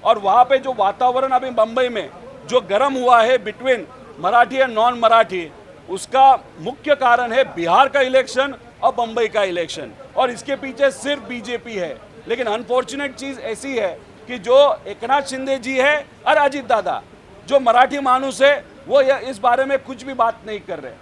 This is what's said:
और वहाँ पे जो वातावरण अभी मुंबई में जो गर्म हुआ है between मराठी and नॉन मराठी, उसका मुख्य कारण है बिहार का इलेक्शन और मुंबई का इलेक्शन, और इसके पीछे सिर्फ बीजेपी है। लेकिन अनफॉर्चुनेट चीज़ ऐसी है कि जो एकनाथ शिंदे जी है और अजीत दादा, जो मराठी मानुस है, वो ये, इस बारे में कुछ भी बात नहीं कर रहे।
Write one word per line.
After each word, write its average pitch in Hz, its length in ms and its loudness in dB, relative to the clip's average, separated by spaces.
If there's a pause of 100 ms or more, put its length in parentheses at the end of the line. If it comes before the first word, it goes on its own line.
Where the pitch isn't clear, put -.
और 220 140 4
वहाँ 202 260 4
पे 269 140 2
जो 262 140 -4
वातावरण 247 580 0
अभी 262 200 0
मुंबई 233 380 0
में 208 220 -6 (360)
जो 247 140 0
गर्म 226 340 0
हुआ 247 280 4
है 233 220 2
between 233 360 -2 (400)
मराठी 233 360 2
and 262 140 2
नॉन 233 280 0
मराठी, 214 540 2 (380)
उसका 262 480 4 (220)
मुख्य 269 340 -4
कारण 247 380 0
है 254 120 2
बिहार 190 440 2
का 277 120 -2
इलेक्शन 262 540 0 (280)
और 262 160 0
मुंबई 226 300 -2
का 208 160 0
इलेक्शन, 165 480 -6 (240)
और 247 140 2
इसके 269 260 -8
पीछे 269 340 -2
सिर्फ 277 320 -6
बीजेपी 233 520 -10
है। 165 260 -8 (280)
लेकिन 240 180 -4
अनफॉर्चुनेट 247 680 -4
चीज़ 269 260 -12
ऐसी 247 360 -8
है 185 220 -4 (300)
कि 247 100 -10
जो 254 480 4
एकनाथ 240 360 -2
शिंदे 269 360 -4
जी 254 200 -4
है 285 280 0 (200)
और 285 100 4
अजीत 285 300 0
दादा, 180 360 -2 (440)
जो 269 140 2
मराठी 247 380 4
मानुस 262 440 0
है, 277 220 4 (220)
वो 269 140 4
ये, 262 300 0
इस 226 80 -10
बारे 240 260 2
में 269 140 -2
कुछ 254 240 -12
भी 269 120 -10
बात 233 320 -2
नहीं 208 140 -10
कर 165 200 -12
रहे। 127 220 -14